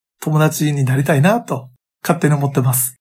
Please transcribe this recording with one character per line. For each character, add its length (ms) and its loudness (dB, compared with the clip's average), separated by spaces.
友 180 0
達 340 0
に 100 0
な 140 0
り 60 0
た 120 2
い 60 2
な 200 4
と、 280 -8
勝 180 -2
手 100 2
に 40 2
思 140 0
っ 40 -4
て 100 0
ま 120 0
す。 280 -4